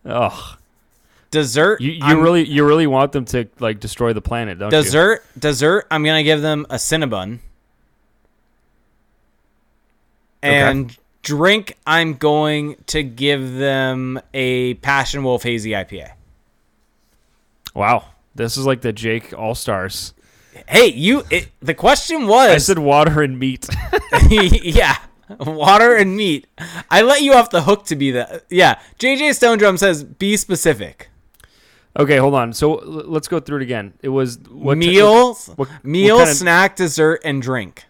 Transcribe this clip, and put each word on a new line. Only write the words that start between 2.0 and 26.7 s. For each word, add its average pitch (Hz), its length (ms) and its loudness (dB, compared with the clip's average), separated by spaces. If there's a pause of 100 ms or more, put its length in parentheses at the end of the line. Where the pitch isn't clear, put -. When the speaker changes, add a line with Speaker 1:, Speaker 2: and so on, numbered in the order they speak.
Speaker 2:
I'm 151 180 4
Speaker 1:
really, 170 260 4
you 147 200 0
really 156 200 2
want 139 260 0
them 135 140 -4
to, 117 220 -6 (120)
like, 110 200 -4
destroy 117 320 -4
the 107 80 -4
planet, 110 380 -8
don't 101 140 -8
you? 156 100 4
Speaker 2:
Dessert, 165 420 0 (140)
dessert, 151 520 0
I'm 151 140 -2
gonna 156 180 0
give 151 200 0
them 151 280 -4
a 131 60 -6
Cinnabon. 120 640 -6 (3000)
Speaker 1:
Okay. 143 100 2
Speaker 2:
And 135 420 0 (260)
drink, 185 540 -2 (100)
I'm 160 280 0
going 151 600 -2 (120)
to 156 140 -4
give 131 520 -4
them 131 680 -4 (140)
a 127 400 -2
Passion 139 480 -4
Wolf 127 220 -2
Hazy 113 300 -6
I 98 100 -6
P 92 160 -16
A. 62 140 -20 (1600)
Speaker 1:
Wow. 107 320 -2 (280)
This 117 220 -6
is 135 100 -6
like 131 140 -2
the 117 120 -4
Jake 113 440 -6
All-Stars. 107 800 -8 (540)
Speaker 2:
Hey, 226 200 6
you, 165 420 0
it, 175 180 -2 (120)
the 151 140 -6
question 277 520 0
was 226 240 6
Speaker 1:
I 160 80 6
said 175 200 -2
water 151 440 2
and 131 160 -4
meat. 127 340 -8
<laughs> - 60 -4 (340)
Speaker 2:
<laughs> - 160 6
Yeah, 175 680 2 (420)
water 196 580 4
and 190 200 0
meat. 185 300 -4 (440)